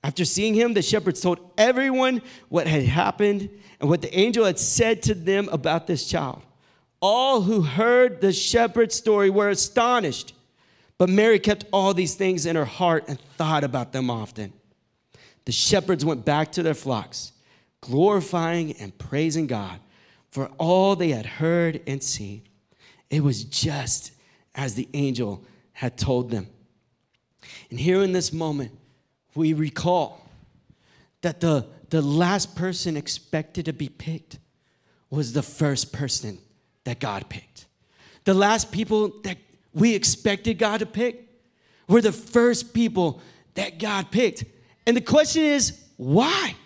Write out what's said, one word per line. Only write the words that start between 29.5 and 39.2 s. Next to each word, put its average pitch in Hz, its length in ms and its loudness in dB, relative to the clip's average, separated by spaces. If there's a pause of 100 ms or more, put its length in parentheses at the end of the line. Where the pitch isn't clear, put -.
recall 156 760 -2 (920)
that 165 200 -4
the, 156 240 2 (260)
the 160 120 0
last 175 540 0
person 175 400 -4
expected - 680 -8
to 156 60 -6
be 139 160 -8
picked - 520 -12 (680)
was 135 220 -4
the 139 100 0
first - 500 -2
person 113 460 -8 (440)
that 120 160 -8
God 101 300 -8
picked. - 380 -18 (580)
The 190 100 4
last 208 380 2
people 214 400 0 (100)